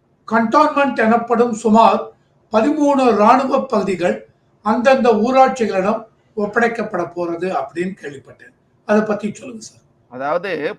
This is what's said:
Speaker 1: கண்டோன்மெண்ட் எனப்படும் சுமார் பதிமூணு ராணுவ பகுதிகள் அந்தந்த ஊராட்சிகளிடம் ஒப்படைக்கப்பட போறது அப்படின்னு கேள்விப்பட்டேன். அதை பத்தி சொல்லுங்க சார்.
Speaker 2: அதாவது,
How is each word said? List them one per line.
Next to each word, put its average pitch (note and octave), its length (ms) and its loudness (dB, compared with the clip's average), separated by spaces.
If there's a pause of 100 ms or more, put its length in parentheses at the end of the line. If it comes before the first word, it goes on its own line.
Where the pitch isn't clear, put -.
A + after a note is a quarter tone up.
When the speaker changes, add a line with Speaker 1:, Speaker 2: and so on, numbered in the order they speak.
(320)
Speaker 1:
கண்டோன்மெண்ட் C4+ 640 0
எனப்படும் A#3 580 0
சுமார் A3 580 2 (400)
பதிமூணு C4+ 640 2
ராணுவ B3+ 500 2
பகுதிகள் F#3+ 640 -4 (320)
அந்தந்த A#3+ 500 2
ஊராட்சிகளிடம் A3 920 2 (320)
ஒப்படைக்கப்பட G#3 800 -4
போறது E3+ 400 -6
அப்படின்னு F3+ 460 -6
கேள்விப்பட்டேன். - 520 -20 (320)
அதை G#3+ 160 2
பத்தி G#3 320 -6
சொல்லுங்க A2+ 300 -18
சார். - 180 -20 (280)
Speaker 2:
அதாவது, D3+ 680 -6